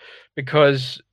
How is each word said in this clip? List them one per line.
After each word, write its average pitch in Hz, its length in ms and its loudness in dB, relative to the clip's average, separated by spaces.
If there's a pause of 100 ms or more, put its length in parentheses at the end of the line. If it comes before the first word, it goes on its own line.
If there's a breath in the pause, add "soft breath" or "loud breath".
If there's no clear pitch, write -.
(340 loud breath)
Because 143 680 0 (120)